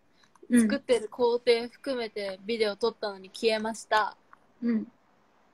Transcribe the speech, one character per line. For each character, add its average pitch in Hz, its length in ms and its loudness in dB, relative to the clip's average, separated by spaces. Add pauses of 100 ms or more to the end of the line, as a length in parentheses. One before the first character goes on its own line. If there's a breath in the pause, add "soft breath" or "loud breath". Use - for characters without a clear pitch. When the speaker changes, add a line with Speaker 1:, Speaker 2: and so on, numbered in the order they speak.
(480)
Speaker 1:
う 247 80 4
ん。 233 60 6
Speaker 2:
作 220 140 2
っ - 40 -2
て 240 180 2
る 214 120 -8
工 240 220 0
程 240 360 2
含 - 260 -6
め 233 140 -4
て 196 360 -8
ビ 226 120 -2
デ 214 120 2
オ 202 80 -4
撮 233 120 0
っ 220 60 -4
た 208 160 -8
の 190 80 -10
に 190 100 -18
消 220 260 0
え 220 40 0
ま 220 160 -4
し - 120 -16
た。 214 300 2 (460)
Speaker 1:
う 233 100 0
ん。 214 180 -2 (640)